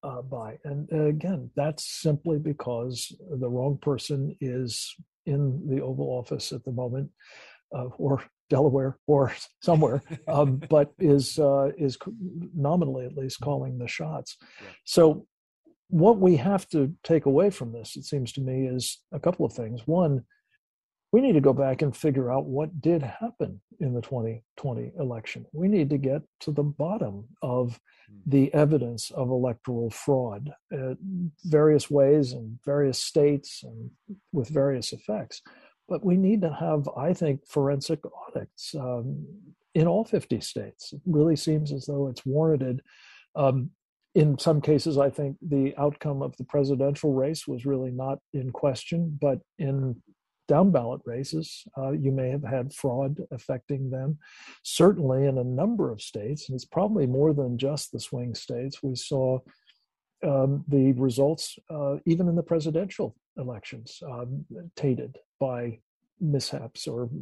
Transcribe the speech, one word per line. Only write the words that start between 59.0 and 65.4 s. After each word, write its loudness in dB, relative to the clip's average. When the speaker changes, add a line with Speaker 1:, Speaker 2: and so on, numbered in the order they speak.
Speaker 1:
um, 2
the 6
results, 0
uh, -4
even 2
in 2
the -2
presidential -2
elections, -12
um, -8
tainted -2
by -4